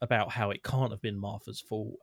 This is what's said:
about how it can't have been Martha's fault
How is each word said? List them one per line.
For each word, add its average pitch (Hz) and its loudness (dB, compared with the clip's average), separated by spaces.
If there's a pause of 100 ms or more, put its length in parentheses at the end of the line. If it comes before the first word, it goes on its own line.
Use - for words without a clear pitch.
about 113 4
how 104 2
it - -4
can't 131 2
have 110 -6
been 104 -2
Martha's 104 -6
fault 107 -6